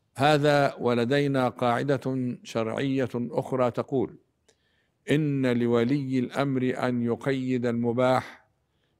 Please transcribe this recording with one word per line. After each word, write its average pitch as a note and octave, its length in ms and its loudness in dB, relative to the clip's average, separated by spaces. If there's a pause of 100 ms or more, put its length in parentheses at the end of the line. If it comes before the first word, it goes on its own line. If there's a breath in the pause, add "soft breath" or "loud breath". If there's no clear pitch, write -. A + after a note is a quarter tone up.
(160)
هذا C#3+ 640 4
ولدينا B2+ 680 2
قاعدة B2+ 920 -2
شرعية A#2+ 720 -2
أخرى B2+ 560 -2
تقول: B2 480 -4 (920)
إن C#3+ 360 0
لولي B2 720 2
الأمر B2+ 560 -2 (140)
أن B2 140 -2
يقيد B2+ 640 -2
المباح A#2+ 800 0 (540)